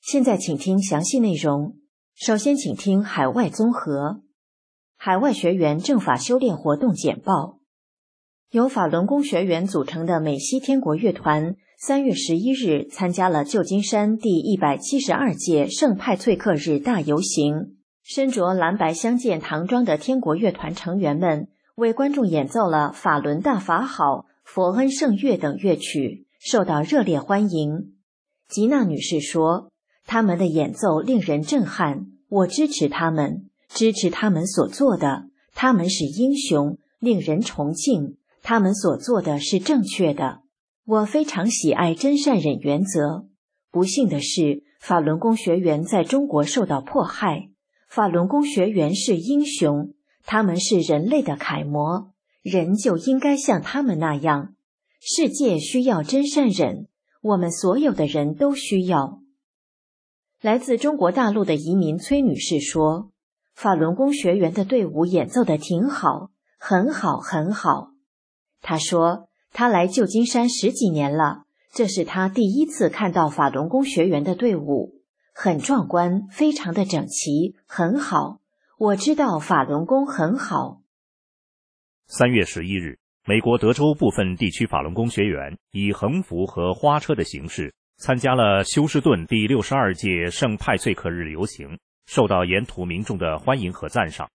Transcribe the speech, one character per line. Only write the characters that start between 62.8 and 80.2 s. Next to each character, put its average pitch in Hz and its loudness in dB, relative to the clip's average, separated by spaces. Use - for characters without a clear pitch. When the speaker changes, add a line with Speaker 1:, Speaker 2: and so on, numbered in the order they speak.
Speaker 1:
：“法 196 0
轮 160 2
功 269 2
学 202 2
员 170 2
的 190 -2
队 220 0
伍 156 0
演 180 0
奏 247 0
得 175 2
挺 175 0
好， 180 -2
很 202 2
好， 170 -2
很 170 -2
好。” 139 -2
她 160 -4
说， 170 0
她 240 0
来 185 4
旧 190 2
金 220 2
山 240 2
十 226 0
几 214 0
年 147 0
了， 151 0
这 226 0
是 190 -2
她 185 -2
第 202 0
一 302 4
次 226 0
看 190 -2
到 165 2
法 143 0
轮 147 -4
功 269 2
学 185 2
员 147 0
的 185 -2
队 226 0
伍， 143 -4
很 165 -2
壮 240 0
观， 180 0
非 302 2
常 196 -6
的 196 0
整 180 -2
齐， 160 -2
很 185 0
好。 151 -4
我 208 2
知 262 0
道 262 2
法 151 2
轮 147 -2
功 277 2
很 185 -2